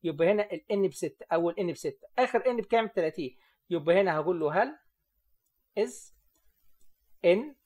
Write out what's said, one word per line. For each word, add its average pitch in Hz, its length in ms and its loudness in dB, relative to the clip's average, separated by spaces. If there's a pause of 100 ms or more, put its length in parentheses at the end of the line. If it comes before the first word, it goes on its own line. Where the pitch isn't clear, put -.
يبقى 165 280 2
هنا 208 200 0
ال 165 220 -10
N 196 160 2
بستة، - 440 -8
أول 170 200 0
N 175 180 -4
بستة. - 360 -10 (120)
آخر 254 200 2
N 240 220 0
بكام؟ 226 260 0
تلاتين. 160 500 -4 (320)
يبقى 170 320 2
هنا 180 140 2
هقول 160 240 -2
له 160 240 0
هل 294 140 -6 (1000)
is - 340 -6 (1120)
N 226 300 2 (100)